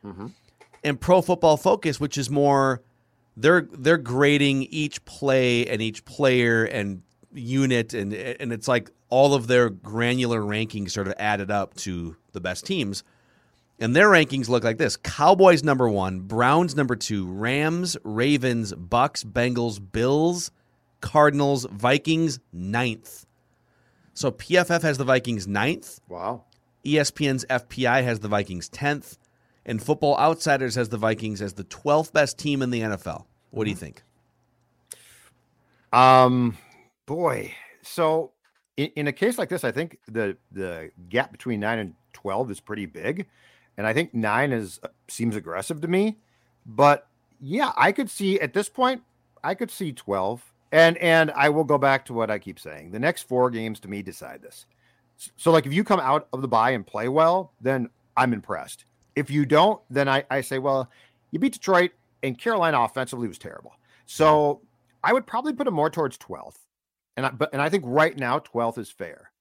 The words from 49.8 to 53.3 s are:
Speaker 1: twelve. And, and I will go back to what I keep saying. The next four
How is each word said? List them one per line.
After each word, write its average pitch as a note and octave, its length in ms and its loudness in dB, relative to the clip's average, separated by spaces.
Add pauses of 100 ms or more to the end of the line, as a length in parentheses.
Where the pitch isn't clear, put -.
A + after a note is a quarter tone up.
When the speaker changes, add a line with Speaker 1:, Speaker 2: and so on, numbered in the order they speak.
Speaker 1:
twelve. G2+ 580 -4 (240)
And, E3 260 6
and E3 340 4
I C#3 160 2
will D3+ 160 2
go C#3+ 140 2
back C3+ 280 2
to B2+ 80 -12
what A2+ 160 -2
I G#2+ 80 -4
keep F#2 220 -14
saying. D#2 320 -16
The G#2+ 80 -10
next D#3+ 240 -4
four B2+ 260 0